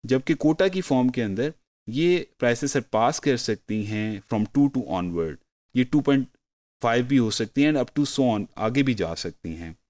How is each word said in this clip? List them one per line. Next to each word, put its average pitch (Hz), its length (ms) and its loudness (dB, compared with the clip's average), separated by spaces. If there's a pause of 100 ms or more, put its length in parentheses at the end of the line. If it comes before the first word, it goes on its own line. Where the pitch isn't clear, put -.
जबकि 131 280 0
कोटा 160 340 2
की 185 120 -2
फॉर्म 127 280 2
के 123 140 -2
अंदर 113 320 -4 (340)
ये 165 500 0
प्राइसेस 123 340 0
सरपास 120 460 0
कर 139 180 0
सकती 107 480 -4
हैं 107 380 -4
from 110 300 -2
two 143 240 4
to 127 120 -2
onward, 85 480 -4 (400)
ये 127 80 4
टू 147 160 2
पॉइंट 135 260 2 (560)
फ़ाइव 123 240 2
भी 135 100 2
हो 113 140 4
सकती 113 320 0
हैं 151 100 4
and 131 140 0
up - 100 -8
to 147 140 0
so 123 260 2
on, 101 100 -4 (100)
आगे 123 260 0
भी 131 120 2
जा 82 200 -2
सकती 82 400 -10
हैं। 82 240 -12 (120)